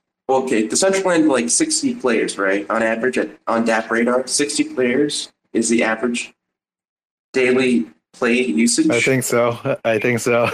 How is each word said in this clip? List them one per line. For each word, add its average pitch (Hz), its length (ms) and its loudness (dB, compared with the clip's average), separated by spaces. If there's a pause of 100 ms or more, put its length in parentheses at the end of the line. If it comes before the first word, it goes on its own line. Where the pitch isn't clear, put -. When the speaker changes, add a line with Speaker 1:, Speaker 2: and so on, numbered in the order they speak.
(280)
Speaker 1:
okay, 123 400 0
Decentraland, 185 640 2
like, 120 180 0
sixty 147 460 0
players, 117 420 -2
right? 98 320 -2
On 113 140 0
average, 113 340 0
at, 107 140 -2 (160)
on 117 180 0
dap 113 260 0
Radar, 120 360 0
sixty - 380 -2
players 135 680 -2 (200)
is 117 180 0
the 120 120 2
average 120 500 -4 (1000)
daily 127 540 2 (260)
play 120 220 0
usage. 120 560 2
Speaker 2:
I 120 100 2
think 131 240 0
so. 120 600 0
I 113 140 2
think 120 220 0
so. 120 340 0